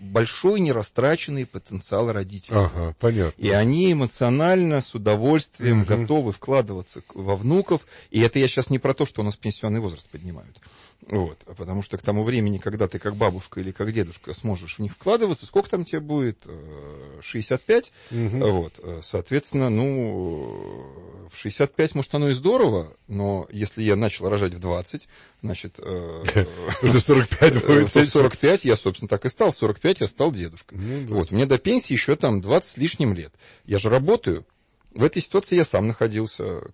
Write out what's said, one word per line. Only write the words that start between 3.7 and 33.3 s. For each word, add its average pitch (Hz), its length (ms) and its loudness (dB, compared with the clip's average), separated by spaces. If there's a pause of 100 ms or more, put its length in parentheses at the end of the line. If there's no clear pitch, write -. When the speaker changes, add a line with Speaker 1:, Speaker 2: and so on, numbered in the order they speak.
Speaker 1:
эмоционально 151 880 2
с - 140 -8
удовольствием 117 840 2
Speaker 2:
Мгм. 101 40 4
Speaker 1:
готовы 117 480 0
вкладываться 107 680 -4
к-, - 140 -20
во 98 200 -2
внуков. 160 500 0 (240)
И 110 100 2
это 117 180 4
я 131 100 6
щас - 220 -2
не 131 80 2
про 135 160 0
то, 156 100 0
что - 160 -4
у 107 60 -2
нас 104 100 -4
пенсионный 110 440 -4
возраст 87 280 -8
поднимают. 80 500 -16 (500)
Вот. 87 280 -2 (100)
А 87 80 -18
потому 95 280 -6
что - 160 -8
к - 40 -20
тому 104 200 0
времени, 107 360 0
когда 107 280 -2
ты 95 140 -6
как 104 160 -6
бабушка 95 440 -2
или 95 120 -8
как 107 200 -4
дедушка 90 420 -6
сможешь 90 420 -8
в - 20 -12
них 104 140 -8
вкладываться, 214 540 -2
сколько 196 220 0
там 180 160 -4
тебе 160 160 -6
будет? 147 460 -2
Э, 73 720 -18
шестьдесят 120 420 -4
пять? - 300 0 (200)
Speaker 2:
Мгм. 117 260 -2
Speaker 1:
Вот. 95 440 0
Э, 87 200 -12
соответственно, 131 640 -2
ну, 87 1600 -6
э, - 20 -20
в - 80 -20
шестьдесят - 380 -2
пять, 160 220 0
может, 139 180 -4
оно 147 140 2
и 139 40 2
здорово, 127 600 2 (160)
но 101 420 -4
если 104 320 -6
я 104 140 4
начал 104 320 -2
рожать 101 260 0
в 90 60 -14
двадцать, 90 480 -6 (340)
значит, 90 360 -10
э, 85 440 -10
Speaker 2:
<laughs> 90 600 -2
Уже 123 180 6
сорок 135 300 4
пять 147 260 4
Speaker 1:
э, - 100 2
Speaker 2:
будет. 147 260 6
Speaker 1:
то - 80 8
в 147 80 6
сорок 131 300 4
пять 175 260 4
я, 117 120 4
собственно, 98 320 -4
так 104 160 0
и 127 40 -2
стал. 202 220 2
В - 60 -2
сорок 104 240 0
пять 185 200 2
я 110 60 0
стал - 240 0
дедушкой. 87 480 -10
Speaker 2:
Ну 127 260 -6
да. 107 120 -4
Speaker 1:
Вот. 87 160 0
У - 20 0
меня 123 120 4
до 135 120 4
пенсии 226 360 0
еще 135 200 2
там 117 260 2
двадцать 117 340 0
с - 20 -18
лишним 139 360 0
лет. 82 200 -8 (320)